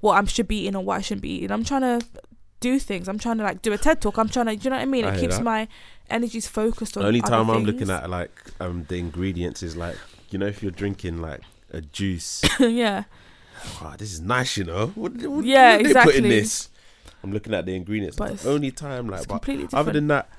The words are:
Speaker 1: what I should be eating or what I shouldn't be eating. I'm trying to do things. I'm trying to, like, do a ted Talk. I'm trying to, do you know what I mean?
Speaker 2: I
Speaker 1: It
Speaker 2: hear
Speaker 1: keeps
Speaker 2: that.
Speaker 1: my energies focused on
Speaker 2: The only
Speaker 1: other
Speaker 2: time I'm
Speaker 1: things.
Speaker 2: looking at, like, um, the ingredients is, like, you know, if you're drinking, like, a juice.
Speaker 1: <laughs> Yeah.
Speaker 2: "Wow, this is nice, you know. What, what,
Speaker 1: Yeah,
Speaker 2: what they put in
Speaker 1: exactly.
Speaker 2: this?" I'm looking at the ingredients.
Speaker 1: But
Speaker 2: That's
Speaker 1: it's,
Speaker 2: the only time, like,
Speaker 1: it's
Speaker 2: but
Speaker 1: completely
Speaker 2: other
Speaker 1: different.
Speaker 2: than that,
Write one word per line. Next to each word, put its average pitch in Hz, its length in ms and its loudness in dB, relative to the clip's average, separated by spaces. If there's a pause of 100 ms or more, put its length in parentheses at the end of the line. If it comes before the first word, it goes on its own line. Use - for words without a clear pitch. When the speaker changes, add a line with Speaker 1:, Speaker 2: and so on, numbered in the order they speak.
Speaker 1:
what 202 220 6
I - 40 2
should 214 220 0
be 214 140 -2
eating 196 140 -4
or 185 80 -6
what 196 140 -2
I - 40 -4
shouldn't 196 200 -6
be - 140 -6
eating. 190 140 -6
I'm 220 140 -2
trying 269 180 0
to 240 240 0 (540)
do 254 180 2
things. 190 300 -6
I'm 208 100 -6
trying 226 200 -2
to, 214 60 -2
like, 185 180 -4
do 208 100 0
a 208 60 -2
ted 320 240 6
Talk. 214 160 0
I'm 220 100 2
trying 240 180 -2
to, 214 100 -4
do 202 80 -14
you 262 60 0
know 262 60 -2
what 240 60 -4
I 254 40 -4
mean? 254 200 0
Speaker 2:
I - 20 0
Speaker 1:
It - 60 0
Speaker 2:
hear 92 80 0
Speaker 1:
keeps - 160 2
Speaker 2:
that. 240 60 -2
Speaker 1:
my 220 220 -2 (440)
energies 226 360 -4
focused 220 520 -4
on 202 40 -2
Speaker 2:
The - 60 2
only 117 140 4
Speaker 1:
other - 80 0
Speaker 2:
time 113 200 4
I'm 113 140 4
Speaker 1:
things. - 20 2
Speaker 2:
looking 104 240 0
at, 90 200 -2
like, 90 200 -4 (300)
um, 87 280 -6
the 90 100 -4
ingredients 87 640 -4
is, 82 120 -8
like, 85 220 -8 (340)
you 95 80 -6
know, 98 80 -2
if 101 160 -6
you're 98 80 -4
drinking, 90 520 -6
like, 78 180 -10 (320)
a 80 80 -8
juice. 87 640 -6 (100)
Speaker 1:
<laughs> - 80 -4
Yeah. 226 440 0 (760)
Speaker 2:
"Wow, 78 160 -14
this 104 140 -10
is 82 80 -10
nice, 123 360 0
you 101 80 -2
know. 92 240 -2
What, - 260 -6
what, 277 300 -4
Speaker 1:
Yeah, 254 320 10
Speaker 2:
what 214 80 4
they 294 100 4
put 165 200 10
in 131 120 4
Speaker 1:
exactly. - 20 4
Speaker 2:
this?" 110 400 2 (560)
I'm 98 80 -6
looking 107 200 -4
at 90 140 -2
the 92 80 -4
ingredients. 92 420 -6
Speaker 1:
But 208 100 -4
Speaker 2:
That's - 100 -6
Speaker 1:
it's, - 80 -14
Speaker 2:
the 127 80 0
only 147 180 -2
time, 131 380 -8
like, 95 100 -6
Speaker 1:
it's 80 80 -8
Speaker 2:
but 101 160 -6
Speaker 1:
completely 277 220 -6
Speaker 2:
other 151 260 0
Speaker 1:
different. 151 40 -6
Speaker 2:
than 147 140 0
that, 143 200 0 (100)